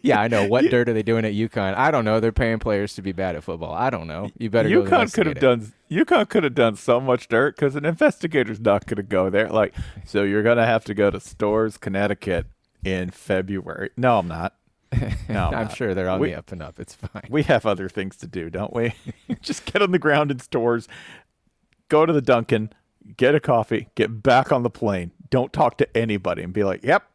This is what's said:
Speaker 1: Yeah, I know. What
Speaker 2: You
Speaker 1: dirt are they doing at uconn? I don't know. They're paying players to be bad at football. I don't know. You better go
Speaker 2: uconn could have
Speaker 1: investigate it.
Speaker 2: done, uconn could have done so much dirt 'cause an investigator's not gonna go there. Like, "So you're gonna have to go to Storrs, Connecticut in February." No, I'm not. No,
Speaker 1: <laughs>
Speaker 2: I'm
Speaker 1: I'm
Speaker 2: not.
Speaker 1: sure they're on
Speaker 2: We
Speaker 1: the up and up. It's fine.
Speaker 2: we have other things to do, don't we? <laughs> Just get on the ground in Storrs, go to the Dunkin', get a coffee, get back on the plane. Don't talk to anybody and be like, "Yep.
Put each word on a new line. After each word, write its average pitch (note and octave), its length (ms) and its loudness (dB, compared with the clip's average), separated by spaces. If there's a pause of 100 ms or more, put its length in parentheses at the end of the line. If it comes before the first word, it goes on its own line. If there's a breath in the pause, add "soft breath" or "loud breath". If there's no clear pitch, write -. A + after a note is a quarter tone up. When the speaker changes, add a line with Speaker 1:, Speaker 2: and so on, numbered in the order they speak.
Speaker 1:
Yeah, A2 200 2
I A#2 80 0
know. G#2 180 2
What B2 160 4
Speaker 2:
You E4+ 60 4
Speaker 1:
dirt A#2+ 180 2
are A#2+ 60 0
they G#2+ 100 0
doing A2+ 220 0
at G#2+ 80 -2
uconn? G#2 420 -2
I C#3+ 160 2
don't B2 140 0
know. G#2+ 160 2
They're A2+ 100 0
paying A2+ 280 0
players G#2 340 -2
to G#2 80 -14
be F#2+ 100 -6
bad F2+ 240 -4
at D2+ 80 -10
football. E2 300 -8
I A#2 160 -2
don't E2+ 180 -6
know. E2+ 300 -10
You A2+ 120 -6
better - 200 2
go - 140 4
Speaker 2:
uconn C#4 300 2
could G#3 140 2
have C#3+ 80 -4
Speaker 1:
investigate - 20 -12
it. - 40 -12
Speaker 2:
done, A#2+ 320 2 (180)
uconn G#3 380 2
could G3+ 160 2
have B2+ 100 -2
done A2+ 220 2
so B2+ 240 2
much B2+ 260 0
dirt B2 300 2
'cause C#3 180 0
an C#3+ 80 -6
investigator's D#3 760 0
not G2+ 240 2
gonna G#2+ 180 -4
go F#2+ 260 0
there. G2+ 200 0
Like, G#2 240 0 (320 loud breath)
"So G#2 180 0
you're G2+ 180 0
gonna A#2 240 4
have A2+ 200 2
to G#2+ 80 -8
go G2+ 180 2
to A2+ 80 -8
Storrs, G#2+ 560 -2
Connecticut G2 680 -4 (400)
in F#2 240 -4
February." F#2+ 880 -4
No, A#2+ 220 4
I'm F2 100 -2
not. E2 260 -8 (380)
No, A#2 140 0
Speaker 1:
<laughs> - 200 -6
Speaker 2:
I'm A2 100 -4
Speaker 1:
I'm E2+ 140 0 (140)
Speaker 2:
not. G#2 100 -10
Speaker 1:
sure G#2+ 180 -4
they're F#2 160 -2
on F#2+ 120 0
Speaker 2:
We C#3+ 80 -2
Speaker 1:
the E2+ 80 -8
up - 160 -16
and E2 100 -12
up. - 160 -18
It's - 160 -16
fine. - 340 -14
Speaker 2:
we D3 140 0
have A#2+ 220 2
other F#2+ 240 -2
things F#2+ 280 -8
to - 100 -16
do, E2 220 -8
don't F#2 240 -8
we? A#2 200 -2 (240)
<laughs> - 240 -10
Just - 240 -10
get G#3 160 -2
on F#3+ 100 2
the F3+ 80 2
ground D3 320 2
in B2+ 80 -4
Storrs, A#2+ 480 -2 (1000 loud breath)
go D3+ 160 6
to E3+ 80 0
the C#3+ 80 2
Dunkin', A2+ 480 0 (480)
get C3+ 180 4
a D3+ 60 2
coffee, A#2 540 0
get A2 280 -2
back C3 300 4
on B2 100 0
the A#2 60 -2
plane. F#2+ 420 -4 (180)
Don't C3 220 0
talk C#3 280 0
to - 180 0
anybody G2+ 440 -2
and F2 120 -10
be G#2 100 0
like, F#2+ 200 -2
"Yep. D#3+ 200 2 (120)